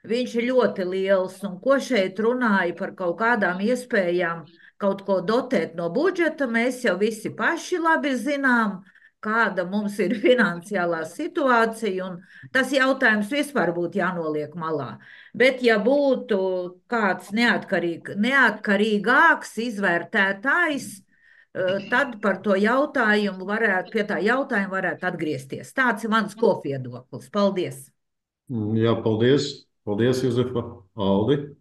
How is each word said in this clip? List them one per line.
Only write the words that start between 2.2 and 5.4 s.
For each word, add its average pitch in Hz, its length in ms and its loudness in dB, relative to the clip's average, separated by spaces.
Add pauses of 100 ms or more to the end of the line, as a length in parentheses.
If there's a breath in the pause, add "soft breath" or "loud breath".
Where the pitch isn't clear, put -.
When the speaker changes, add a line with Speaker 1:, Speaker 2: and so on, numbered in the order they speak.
Speaker 1:
par 190 180 -6
kaut 170 240 -2
kādām 196 400 2
iespējām 180 880 0 (320 loud breath)
kaut 196 280 -2
ko 190 160 2
dotēt 202 540 -2